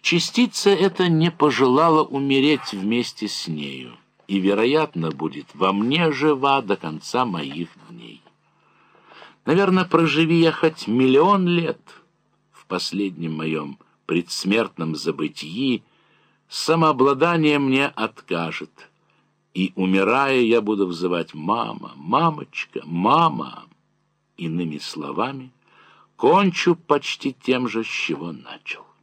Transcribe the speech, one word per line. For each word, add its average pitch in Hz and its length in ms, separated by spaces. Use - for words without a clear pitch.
Частица 202 680
эта 180 380
не 165 220
пожелала 147 720
умереть 139 720
вместе 107 560
с - 200
нею 67 480
и, 98 120
вероятно, 104 720
будет 76 440
во 95 180
мне 143 380
жива 139 520
до 98 140
конца 80 480
моих 80 440
дней. 170 340
Наверно, 185 400
проживи 165 560
я 165 120
хоть - 340
миллион 139 600
лет, 170 340
в - 160
последнем 90 680
моем 78 440
предсмертном 87 920
забытии 82 840
самообладание 151 1080
мне 135 280
откажет, - 1040
и, 92 220
умирая, 107 680
я 113 200
буду 104 260
взывать: 87 480
«Мама, 107 600
мамочка, 143 880
мама!» 90 800
Иными 80 420
словами, 117 720
кончу 175 580
почти - 580
тем 127 360
же, 113 160
с - 20
чего - 460
начал. - 540